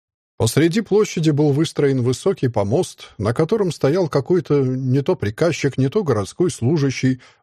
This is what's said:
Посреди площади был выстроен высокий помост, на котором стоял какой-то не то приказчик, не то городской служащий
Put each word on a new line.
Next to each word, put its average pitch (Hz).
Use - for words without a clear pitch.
Посреди 160
площади 185
был 147
выстроен 139
высокий 127
помост, 113
на 104
котором 175
стоял 160
какой-то 147
не 131
то -
приказчик, 139
не 131
то 208
городской 131
служащий 131